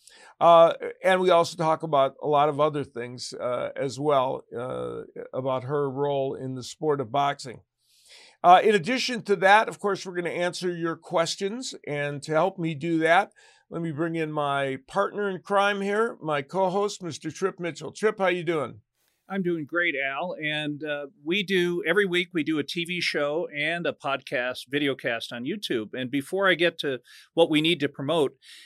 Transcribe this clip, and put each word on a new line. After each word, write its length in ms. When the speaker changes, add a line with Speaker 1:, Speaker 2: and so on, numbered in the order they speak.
Speaker 1:
Uh, 320
and 200
we 80
also 260
talk 260
about 400
a 60
lot 220
of 100
other 240
things, 500
uh, 440
as 200
well, 460
uh, 500
about 320
her 260
role 460
in 200
the 80
sport 360
of 100
boxing. 520
Uh, 180
in 140
addition 460
to 160
that, 320
of 100
course, 260
we're 100
gonna 140
answer 400
your 280
questions, 760
and 340
to 120
help 260
me 160
do 220
that, 340
let 120
me 100
bring 260
in 160
my 520
partner 440
in 100
crime 400
here, 420
my 200
co-host, 600
Mister 300
Trip 260
Mitchell. 360
Trip, 260
how 80
you 160
doing? 380
Speaker 2:
I'm 140
doing 220
great, 300
Al. 480
And, 400
uh, 220
we 180
do, 460
every 180
week 280
we 100
do 160
a 60
T 180
V 160
show 480
and 300
a 60
podcast, 760
videocast 600
on 140
YouTube. 480
And 180
before 380
I 60
get 240
to 200
what 160
we 120
need 180
to 80
promote, 480